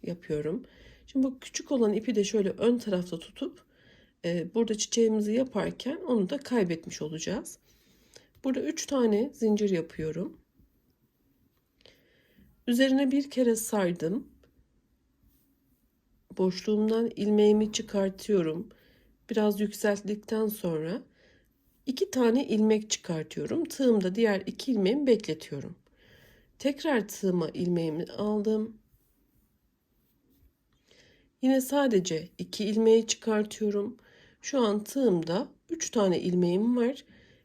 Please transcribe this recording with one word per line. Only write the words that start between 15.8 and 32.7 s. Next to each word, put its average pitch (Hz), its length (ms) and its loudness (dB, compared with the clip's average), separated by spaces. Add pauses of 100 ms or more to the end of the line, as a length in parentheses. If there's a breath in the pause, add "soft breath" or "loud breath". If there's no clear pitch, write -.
Boşluğumdan 214 800 0
ilmeğimi 214 560 4
çıkartıyorum. 190 960 -2 (640 soft breath)
Biraz 208 300 0
yükselttikten 208 840 -2
sonra 175 560 -4 (840 soft breath)
iki 269 240 -4
tane 247 360 2
ilmek 214 440 2
çıkartıyorum. 160 760 -4
Tığımda 208 500 2
diğer 202 320 2
iki - 260 -6
ilmeğimi 226 340 2
bekletiyorum. 156 680 -2 (840 soft breath)
Tekrar 277 500 0
tığıma 180 400 -2
ilmeğimi 165 560 -2
aldım. 214 760 -2 (2750 soft breath)
Yine 262 180 4
sadece 202 680 2 (100)
iki 190 260 -6
ilmeği 220 420 6